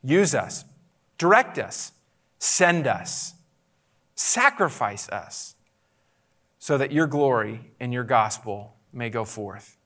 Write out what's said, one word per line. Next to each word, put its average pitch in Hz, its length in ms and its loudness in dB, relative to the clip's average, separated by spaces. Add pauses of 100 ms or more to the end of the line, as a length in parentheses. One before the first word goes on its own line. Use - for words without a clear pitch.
Use 156 320 4
us, - 280 -4 (540)
direct 208 400 4
us, - 360 -8 (440)
send 175 480 2
us, - 480 -4 (800)
sacrifice 185 960 0
us," - 460 -12 (1040)
so 147 180 0
that 131 140 -2
your 156 160 2
glory 120 720 0
and 123 120 -6
your 123 120 -4
gospel 107 720 0 (180)
may 117 160 -8
go 113 140 -4
forth. 104 640 -12